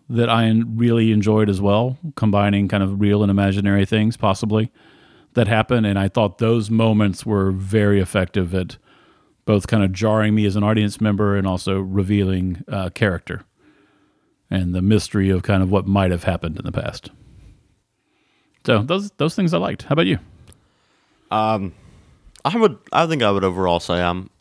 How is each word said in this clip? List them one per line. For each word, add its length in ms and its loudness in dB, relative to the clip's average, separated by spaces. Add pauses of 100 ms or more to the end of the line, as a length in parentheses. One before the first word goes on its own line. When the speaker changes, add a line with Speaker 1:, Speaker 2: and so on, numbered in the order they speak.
Speaker 1:
that 180 0
I 180 2
en-, 320 0
really 340 2
enjoyed 360 2
as 140 0
well, 380 0 (160)
combining 520 2
kind 140 -2
of 180 -2
real 220 2
and 80 2
imaginary 560 2
things, 320 0
possibly, 540 0 (640)
that 120 2
happen. 380 0
And 140 0
I 80 0
thought 320 -2
those 320 0
moments 520 0
were 280 0
very 500 2
effective 540 -2
at 220 -6 (680)
both 220 0
kind 160 2
of 100 0
jarring 400 0
me 140 2
as 80 0
an 80 0
audience 360 0
member 380 0
and 80 0
also 340 -2
revealing, 880 -2
uh, 220 -6
character 540 -4 (1080)
and 240 -2
the 80 -2
mystery 480 2
of 140 0
kind 180 2
of 80 0
what 160 0
might 240 2
have 140 -2
happened 340 -4
in 80 -10
the 60 -6
past. 400 -8 (1500)
So 180 2
those, 280 -4
those 240 -4
things 180 0
I 40 0
liked. 260 -6
How 100 -4
about 140 2
you? 120 0 (1120)
Speaker 2:
Um, 420 -2 (680)
I 140 -2
would, 200 2 (140)
I 140 0
think 180 -2
I 80 2
would 120 0
overall 360 0
say 220 -2
I'm, 280 -4 (120)